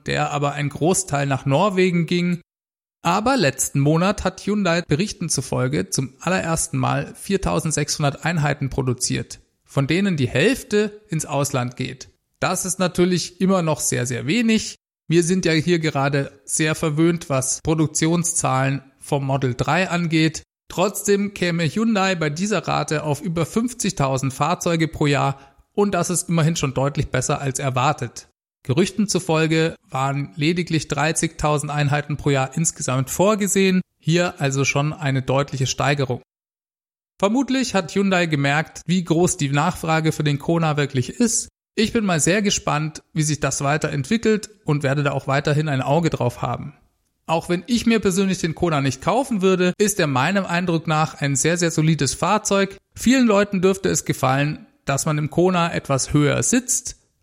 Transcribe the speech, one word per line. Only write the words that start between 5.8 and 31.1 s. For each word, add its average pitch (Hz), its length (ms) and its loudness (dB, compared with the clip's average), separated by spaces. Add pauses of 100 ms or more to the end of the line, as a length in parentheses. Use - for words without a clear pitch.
zum 135 300 -4
allerersten 165 580 -2
Mal 131 380 -2
viertausendsechshundert 156 1080 -2
Einheiten 147 440 -2
produziert, 127 680 -4 (240)
von 135 240 -2
denen 180 300 0
die 131 100 0
Hälfte 208 800 0
ins 160 180 -4
Ausland 139 520 -2
geht. - 320 -10 (320)
Das 175 240 -2
ist 180 120 -4
natürlich 180 640 0
immer 185 220 4
noch 156 180 0
sehr, 123 260 -2
sehr 117 220 -6
wenig. 220 480 2 (320)
Wir 170 160 4
sind 180 220 0
ja 160 80 4
hier 165 260 2
gerade 143 640 -2
sehr 156 320 0
verwöhnt, 165 540 2
was 131 340 -2
Produktionszahlen 151 1200 0 (160)
vom 139 260 -2
Model 135 300 0
drei 175 340 0
angeht. 160 540 0 (240)
Trotzdem 202 680 0
käme 175 300 -2
Hyundai 190 520 0
bei 160 140 -2
dieser 175 380 -2
Rate 147 360 -2
auf 151 180 -2
über 165 240 -2
fünfzigtausend 135 880 -2
Fahrzeuge 160 560 0
pro 156 180 -2
Jahr 139 320 0 (320)
und 202 220 0
das 175 160 0
ist 175 180 -2
immerhin 165 300 2
schon 135 160 -2
deutlich 143 340 -2
besser 135 320 -2
als 139 200 -6
erwartet. 135 640 -2 (360)
Gerüchten 190 460 0
zufolge 160 720 0 (120)
waren 139 460 -4
lediglich 160 540 0
dreißigtausend 151 840 -2